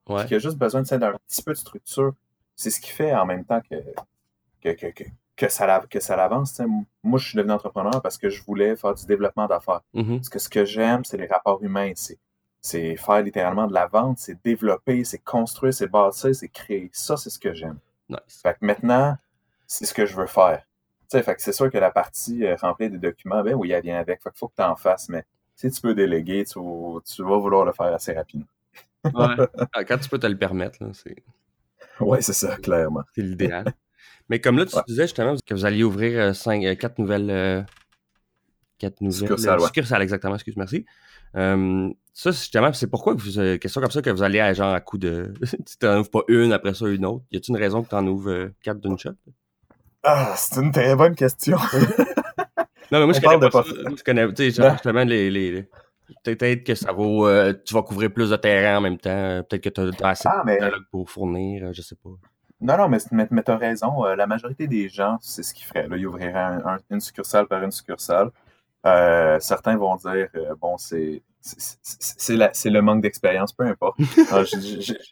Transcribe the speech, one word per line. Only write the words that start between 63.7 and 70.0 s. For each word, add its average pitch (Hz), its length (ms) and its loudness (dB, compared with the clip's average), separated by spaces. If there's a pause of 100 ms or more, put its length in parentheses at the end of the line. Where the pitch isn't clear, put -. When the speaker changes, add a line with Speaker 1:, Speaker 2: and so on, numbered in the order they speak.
Speaker 2:
Euh, 95 100 0
la 101 120 2
majorité 120 400 -6
des 107 200 -2
gens, 101 320 -2
c'est - 220 -12
ce - 140 -10
qu'ils - 100 -20
feraient, 76 220 -4
là. 87 100 -6
Ils 92 80 -4
ouvriraient 90 340 -6
un, 90 240 -2
un, 92 140 -4 (140)
une 104 80 -2
succursale 104 480 0
par 95 160 -2
une 98 80 -2
succursale. 101 580 -2 (560)
Euh, 85 540 6
certains - 380 0
vont 95 180 0
dire, 95 400 -4